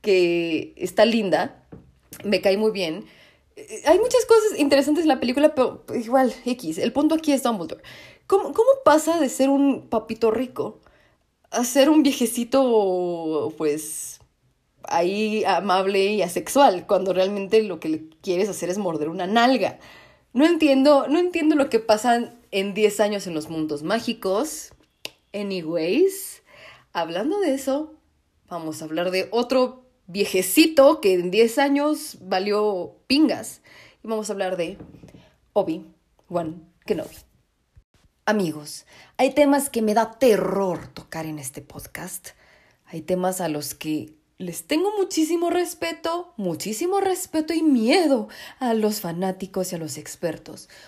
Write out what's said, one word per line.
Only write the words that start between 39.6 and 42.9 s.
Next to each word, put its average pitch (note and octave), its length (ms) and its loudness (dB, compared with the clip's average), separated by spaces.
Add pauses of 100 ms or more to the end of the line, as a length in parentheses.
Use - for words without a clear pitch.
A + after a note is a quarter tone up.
que A#3 120 -4
me G#3+ 120 0
da A3 260 0
terror F#3+ 720 2
tocar - 320 -12
en D#3 140 -10
este C#3 220 -14
podcast. - 680 -16 (560)
Hay E3 160 -12